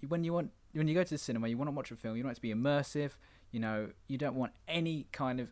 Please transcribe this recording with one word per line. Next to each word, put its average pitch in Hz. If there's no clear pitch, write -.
When 165
you 165
want, 175
when 156
you 151
go 180
to 175
the 151
cinema, 117
you 117
wanna 143
watch 139
a 117
film, 110
you 120
want 131
it -
to -
be 117
immersive. 143
You 117
know, 110
you 135
don't 127
want 127
any 165
kind 127
of 117